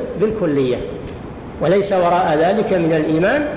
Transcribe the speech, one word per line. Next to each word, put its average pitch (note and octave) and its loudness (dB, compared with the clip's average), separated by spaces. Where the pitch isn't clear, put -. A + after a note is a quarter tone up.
بالكلية، C#3+ 0
وليس G3 2
وراء F3 2
ذلك G3 2
من E3 2
الإيمان E3 2